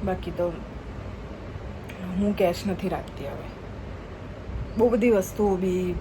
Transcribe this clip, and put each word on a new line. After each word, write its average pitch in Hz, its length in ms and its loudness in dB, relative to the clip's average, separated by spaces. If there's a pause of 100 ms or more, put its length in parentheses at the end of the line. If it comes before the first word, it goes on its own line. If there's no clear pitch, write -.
બાકી 190 240 0
તો 175 220 0 (1700)
હું 202 180 4
કેશ 175 300 4
નથી 190 220 0
રાખતી 139 380 -4
હવે. 143 100 -6 (1400)
બહુ 240 100 8
બધી 233 220 6
વસ્તુઓ 202 460 4
બી 180 440 2